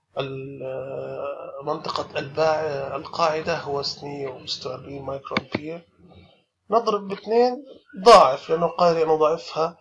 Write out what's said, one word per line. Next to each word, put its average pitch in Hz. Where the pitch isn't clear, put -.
ال-، 135
آه، 135
منطقة 151
الباع-، 147
القاعدة 160
هو 143
ستمية 143
وستة 131
وأربعين 139
مايكرو 135
أمبير. 156
نضرب 208
باثنين، 240
ضاعف، 160
لأنه 165
قال 170
لي 165
أن 156
أضاعفها 160